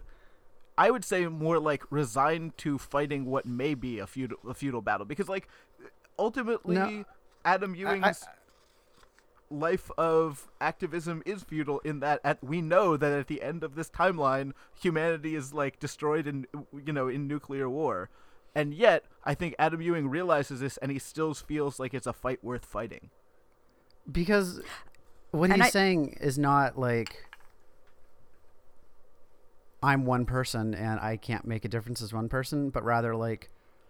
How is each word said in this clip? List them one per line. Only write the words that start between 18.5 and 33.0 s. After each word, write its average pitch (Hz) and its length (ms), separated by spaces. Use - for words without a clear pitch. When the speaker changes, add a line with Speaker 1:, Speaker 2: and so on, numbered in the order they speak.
Speaker 1:
And 147 200
yet, 185 300
I 143 100
think 170 240
Adam 160 240
Ewing 165 280
realizes 147 500
this, 135 180
and 135 140
he 135 60
still 156 360
feels 147 460
like 127 140
it's 131 120
a 120 80
fight - 300
worth 120 220
fighting. - 420
Speaker 2:
Because 180 500
what 165 180
Speaker 3:
And 196 40
Speaker 2:
he's 226 120
Speaker 3:
I 233 40
Speaker 2:
saying 185 500
is 143 180
not, 139 400
like, 120 500
"I'm 135 220
one 123 220
person 120 480
and 110 260
I 110 160
can't - 300
make 113 180
a 113 40
difference 117 340
as 104 100
one 113 160
person," 135 420
but 120 140
rather, 117 320